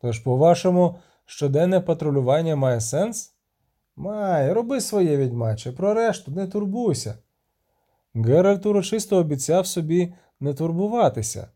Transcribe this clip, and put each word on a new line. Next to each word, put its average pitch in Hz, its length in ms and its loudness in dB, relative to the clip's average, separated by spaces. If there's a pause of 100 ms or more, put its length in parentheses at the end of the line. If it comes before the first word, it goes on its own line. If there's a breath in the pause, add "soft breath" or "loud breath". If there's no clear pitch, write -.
"Тож, 113 180 -4
по-вашому, 175 800 2 (260 loud breath)
щоденне 160 560 2
патрулювання 151 760 0
має 127 240 0
сенс?" 175 540 -4 (600)
"Має, 185 580 0
роби 240 260 -2
своє, 180 360 2
відьмаче, 120 560 -2
про 190 220 0
решту 226 360 -2
не 185 160 -4
турбуйся". 196 720 -4 (960)
Геральт 180 520 2
урочисто 208 500 0
обіцяв 165 500 0
собі 175 480 -2 (260 loud breath)
не 143 140 -2
турбуватися. 165 1000 -2